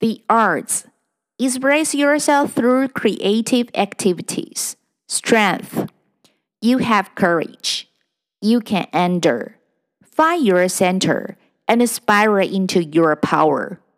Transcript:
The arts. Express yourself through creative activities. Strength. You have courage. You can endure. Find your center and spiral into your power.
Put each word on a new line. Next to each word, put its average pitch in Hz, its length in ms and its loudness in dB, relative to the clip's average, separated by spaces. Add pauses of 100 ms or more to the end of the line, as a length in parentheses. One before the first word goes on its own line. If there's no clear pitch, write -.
The 220 300 -4
arts. 208 560 0 (520)
Express 269 560 0
yourself 285 600 2
through 254 340 2
creative 226 840 -2
activities. - 1000 -4 (320)
Strength. - 840 -2 (720)
You 247 160 2
have 208 360 0
courage. - 760 -4 (500)
You 220 220 2
can 196 320 -4
endure. 175 640 -2 (440)
Find 330 400 0
your 180 280 2
center 180 640 -2 (320)
and 240 180 2
spiral 208 640 2
into 190 340 0
your 156 320 2
power. 151 640 0 (180)